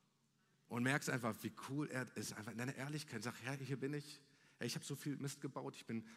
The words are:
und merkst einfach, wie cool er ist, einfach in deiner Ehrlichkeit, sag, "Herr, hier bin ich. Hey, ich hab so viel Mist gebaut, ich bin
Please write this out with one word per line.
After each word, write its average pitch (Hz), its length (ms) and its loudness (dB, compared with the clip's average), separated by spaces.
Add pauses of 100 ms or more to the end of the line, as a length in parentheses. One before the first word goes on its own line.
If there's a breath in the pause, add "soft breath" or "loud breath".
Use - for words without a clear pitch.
(680 soft breath)
und 120 160 2
merkst 135 260 6
einfach, 120 320 4
wie 107 120 0 (160)
cool 143 200 2
er 127 160 2 (120)
ist, 113 160 -2
einfach 110 180 -6
in 107 60 -6
deiner 123 180 0
Ehrlichkeit, 139 480 -2
sag, 120 180 0
"Herr, 131 160 0
hier 131 220 -2
bin 135 140 0
ich. - 260 -6 (380 loud breath)
Hey, 120 100 0
ich 117 80 0
hab 147 80 -4
so 143 120 -4
viel 143 220 -2
Mist 135 220 -4
gebaut, 135 360 -4
ich - 100 -14
bin 113 200 -2 (120 loud breath)